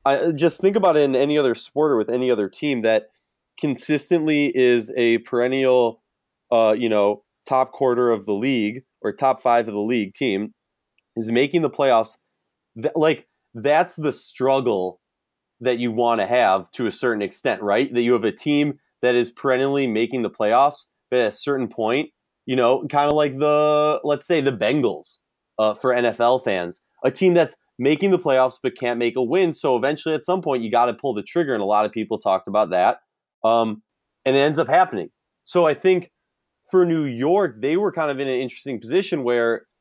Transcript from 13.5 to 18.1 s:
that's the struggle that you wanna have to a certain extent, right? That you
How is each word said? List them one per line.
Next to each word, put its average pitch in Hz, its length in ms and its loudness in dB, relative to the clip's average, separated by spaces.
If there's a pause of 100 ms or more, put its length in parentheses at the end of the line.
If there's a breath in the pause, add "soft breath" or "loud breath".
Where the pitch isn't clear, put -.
that's 147 400 0
the 151 180 -4
struggle 120 880 -2 (600)
that 120 180 -2
you 120 140 -4
wanna 113 340 0
have 98 460 2
to 120 140 -4
a 101 60 -4
certain 113 300 -4
extent, 104 400 -4
right? 110 320 0
That 120 80 0
you 120 120 2